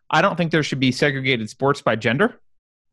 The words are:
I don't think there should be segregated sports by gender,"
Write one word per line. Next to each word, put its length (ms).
I 120
don't 140
think 140
there 120
should 180
be 120
segregated 560
sports 340
by 140
gender," 440